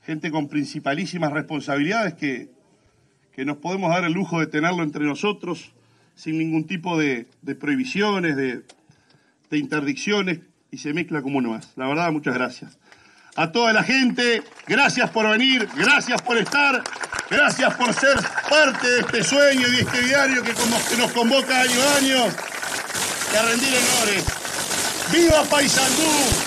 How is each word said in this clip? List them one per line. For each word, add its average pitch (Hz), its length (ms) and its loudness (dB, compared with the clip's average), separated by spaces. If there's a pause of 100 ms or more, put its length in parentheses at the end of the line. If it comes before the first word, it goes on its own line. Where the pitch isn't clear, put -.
Gente 160 260 -6
con 151 160 -2
principalísimas 151 840 -4
responsabilidades 151 800 -2
que, - 360 -6 (840)
que 131 100 -8
nos 143 140 -4
podemos 180 320 -4
dar 175 160 2
el 160 80 0
lujo 170 260 -2
de 156 80 0
tenerlo 165 360 0
entre 151 200 -4
nosotros 175 720 -4 (420)
sin 160 220 -6
ningún 160 280 0
tipo 175 320 -4
de, 135 300 0 (140)
de 135 140 -6
prohibiciones, 160 840 0
de, 127 240 -4 (880)
de 151 80 -2
interdicciones, 151 840 -2 (320)
y 127 60 -14
se 147 160 -6
mezcla 160 280 -4
como 139 180 -2
uno 120 100 0
más. 110 260 -8
La 131 120 -4
verdad, 165 260 0
muchas 147 220 -2
gracias. - 420 -6 (580)
A 160 160 -2
toda 226 220 4
la 208 100 4
gente, 240 600 2 (240)
gracias 247 420 2
por 220 200 0
venir, 247 460 2
gracias 240 460 2
por 233 160 0
estar, 269 460 0 (460)
gracias 254 440 2
por 240 200 0
ser 269 240 4 (320)
parte 269 380 4
de 247 140 4
este 214 240 -2
sueño 269 420 4
y 247 40 2
de 247 100 2
este 247 220 -2
diario 269 380 2
que 226 120 -2
como, 233 240 0 (100)
que - 80 0
nos 226 160 0
convoca 254 480 2
año 247 220 2
a 285 160 4
año, 269 300 2 (1080)
y - 20 0
a 220 60 4
rendir 240 340 0
honores. 233 480 0 (920)
¡Viva 320 300 6
Paysandú! 277 680 2 (360)